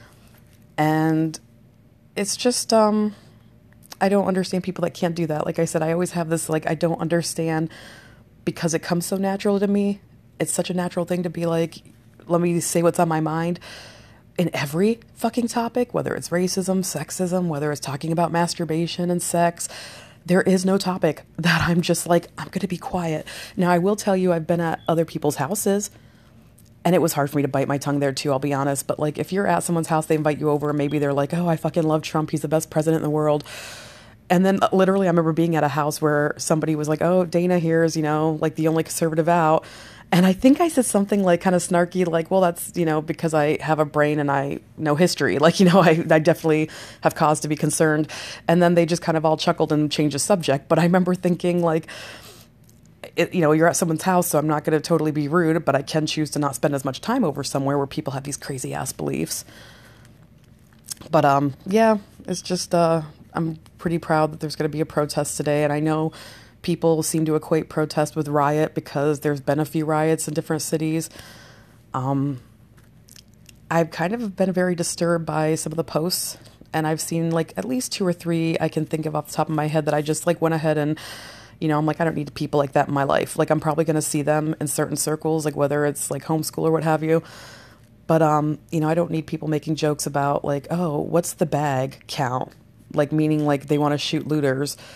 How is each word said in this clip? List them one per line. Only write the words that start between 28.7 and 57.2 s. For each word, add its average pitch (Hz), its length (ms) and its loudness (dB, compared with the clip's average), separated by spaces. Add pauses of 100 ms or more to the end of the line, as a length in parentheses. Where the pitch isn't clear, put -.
But, - 120 -4
like, 151 180 -2
if - 140 -4
you're 196 160 0
at 175 160 2
someone's 165 240 -2
house, 156 180 0
they 160 100 0
invite 151 240 0
you 151 100 0
over, 147 200 0
and 147 80 -2
maybe 147 220 0
they're 143 140 0
like, 143 200 0
"Oh, 175 140 0
I 165 80 2
fucking 160 280 -2
love 156 180 2
Trump. 156 300 -4
He's 156 100 -2
the 151 80 -4
best 156 200 0
president 160 280 2
in - 60 -4
the 151 60 -2
world." 151 360 0 (840)
And 180 160 4
then, 196 160 4
uh, - 120 4
literally, 190 340 4
I 170 40 2
remember 165 200 2
being 165 240 0
at 151 80 2
a 147 60 2
house 147 320 -2
where 151 360 2
somebody 156 380 0
was 151 140 -2
like, 156 120 0
"Oh, 180 220 2
Dana 175 360 2
here 165 240 4
is, 160 120 2
you 156 80 0
know, 151 380 0
like, 156 140 -2
the 156 120 0
only 160 160 2
conservative 160 460 0
out." 160 340 4 (480)
And 175 140 6
I 190 80 6
think 262 280 6
I 349 60 4
said 269 180 2
something, 202 380 0
like, 175 180 4
kinda 180 160 4
snarky, 175 500 0
like, 165 220 0
"Well, 190 100 2
that's, 175 360 0
you 175 100 0
know, 156 160 0
because 156 320 -4
I 151 280 2
have 151 180 0
a 151 60 2
brain 151 340 2
and 143 120 0
I 139 280 -2 (180)
know 151 180 0
history. 143 440 2
<laughs> 151 60 6
Like, 170 140 6
you 196 60 6
know, 180 160 8
I, 165 280 6
I 160 100 6
definitely 156 500 2 (320)
have - 140 0
cause 151 260 2
to 151 60 -4
be 151 80 -2
concerned." 156 520 0 (400)
And 175 140 4
then 175 140 4
they 170 100 6
just 165 160 -2
kind 160 160 0
of 156 80 0
all 156 120 2
chuckled 160 340 0
and 151 200 2
changed 147 240 0
the 139 40 -2
subject. 151 500 0
But 160 80 4
I 160 60 4
remember 180 320 2
thinking, 175 480 0
like, 160 240 0 (1300)
it, - 180 0
you 180 80 2
know, 151 100 6
you're 160 160 6
at 165 80 4
someone's 160 280 -2
house, 180 240 2
so 156 120 0
I'm 151 80 0
not 151 160 0
gonna 156 160 2
totally 156 320 0
be 147 160 -2
rude, 160 380 2
but 135 100 2
I 135 60 0
can 156 240 -2
choose 156 260 -2
to 151 80 -4
not 139 160 -2
spend 143 200 0
as 135 100 -4
much 131 160 -6
time 247 220 0